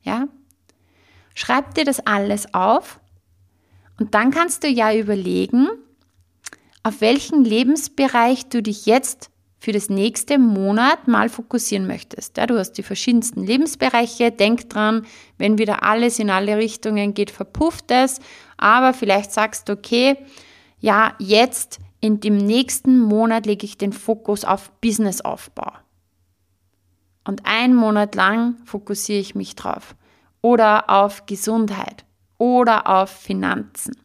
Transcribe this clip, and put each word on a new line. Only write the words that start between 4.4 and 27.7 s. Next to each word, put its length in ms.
du 40
ja 260
überlegen, 760
auf 180
welchen 420
Lebensbereich 1040
du 120
dich 240
jetzt 460
für 140
das 180
nächste 480
Monat 720
mal 220
fokussieren 580
möchtest. 500
Ja, 80
du 140
hast 140
die 100
verschiedensten 600
Lebensbereiche. 880
Denk 380
dran, 380
wenn 180
wieder 240
alles 380
in 100
alle 280
Richtungen 580
geht, 160
verpufft 580
es. 300
Aber 360
vielleicht 380
sagst 360
du, 60
okay, 440
ja, 380
jetzt 600
in 200
dem 180
nächsten 600
Monat 480
lege 180
ich 140
den 140
Fokus 520
auf 240
Businessaufbau. 920
Und 240
einen 260